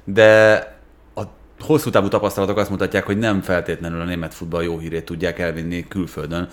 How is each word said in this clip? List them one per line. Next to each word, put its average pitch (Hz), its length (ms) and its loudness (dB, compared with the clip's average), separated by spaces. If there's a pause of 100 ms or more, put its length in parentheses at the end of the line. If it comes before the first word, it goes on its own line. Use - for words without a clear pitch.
de 107 500 8 (640)
a 104 60 -8 (380)
hosszú 151 300 0
távú 101 180 2
tapasztalatok 98 500 -2
azt 101 120 -2
mutatják, 95 360 -2
hogy 104 120 -2
nem 107 240 0
feltétlenül 85 600 -4
a 85 40 -6
német 85 280 -6
futball 85 300 -6
jó 85 140 -6
hírét 80 280 -8
tudják 85 340 -6
elvinni 82 480 -6
külföldön, 82 640 -8